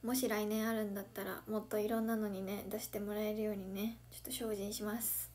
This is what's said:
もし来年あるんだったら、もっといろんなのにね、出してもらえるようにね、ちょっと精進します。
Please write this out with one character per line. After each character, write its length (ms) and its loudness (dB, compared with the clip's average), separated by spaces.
も 140 2
し 140 4
来 160 2
年 220 4
あ 60 4
る 120 2
ん 100 -2
だ 60 -2
っ 40 -6
た 200 -6
ら、 200 -4
も 140 0
っ 80 -6
と 100 2
い 120 4
ろ 100 4
ん 80 2
な 80 4
の 140 2
に 120 -2
ね、 280 -2
出 100 0
し 80 -6
て 140 -4
も 120 -2
ら 80 0
え 140 2
る 80 0
よ 80 2
う 40 0
に 180 -4
ね、 240 0
ち 60 -16
ょ 40 -12
っ 40 -16
と 80 -6
精 240 0
進 160 -2
し 120 -4
ま 180 0
す。 340 0